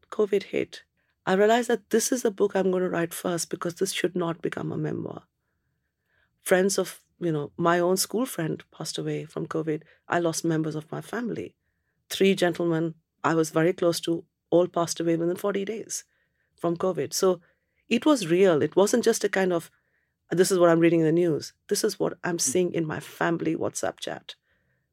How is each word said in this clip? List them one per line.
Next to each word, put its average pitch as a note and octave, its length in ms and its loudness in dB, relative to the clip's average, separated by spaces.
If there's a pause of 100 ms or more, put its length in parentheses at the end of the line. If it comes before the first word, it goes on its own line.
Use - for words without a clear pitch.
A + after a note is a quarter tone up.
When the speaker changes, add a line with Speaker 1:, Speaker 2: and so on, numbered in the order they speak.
(120)
Speaker 1:
covid G3+ 320 0
hit, - 400 -6 (420)
I F#3+ 80 2
realized A3 360 4
that - 220 -2
this A3 200 2
is B3 120 -2
the A3+ 80 0
book G3 240 0
I'm F#3 160 2
gonna F#3 180 0
write E3+ 240 -2
first F3 360 -4
because - 260 -6
this F#3+ 180 -4
should F3+ 240 -2
not E3+ 240 -4
become D#3+ 300 -6
a E3 60 -6
memoir. - 460 -8 (1200)
Friends F#3+ 360 2
of, F#3+ 220 -4 (220)
you E3+ 100 -2
know, D3 240 -4
my E3+ 240 2
own F3+ 180 2
school G#3+ 280 -4
friend D#3+ 460 -6
passed - 260 -12
away D3+ 280 -6
from D#3+ 220 -8
covid. D#3 360 -4 (240)
I F3 120 0
lost E3 240 -2
members D#3 320 -2
of D#3 160 -12
my D3 100 -10
family. F#3+ 540 -8 (540)
Three F#3+ 260 2
gentlemen E3+ 600 0 (280)
I C#3+ 100 2
was D#3+ 180 0
very E3 220 2
close E3+ 280 0
to E3+ 240 -4 (240)
all F3 180 4
passed E3+ 320 -4
away E3 160 0
within E3+ 200 -2
forty G3+ 280 -4
days - 400 -10 (540)
from E3+ 180 -2
covid. E3 380 -2
So F3+ 260 2 (480)
it A#3 180 0
was C4 220 4
real. F3 340 6
It D#3 140 -2
wasn't G#3 300 4
just A3+ 180 2
a G#3 60 0
kind F#3+ 240 0
of, E3 180 -4 (600)
"This F#3 200 4
is F#3 80 4
what F3 100 8
I'm E3 100 6
reading E3 200 6
in D#3+ 60 4
the D3+ 60 4
news." E3 420 0 (160)
This G3+ 140 -2
is A3 160 -2
what - 240 -2
I'm F3 140 -4
Speaker 2:
Mm. E3+ 40 -6
Speaker 1:
seeing F3+ 320 0
in E3 120 -2
my D#3 140 -6
family E3 560 -2
WhatsApp - 440 -6
chat. - 360 -12 (580)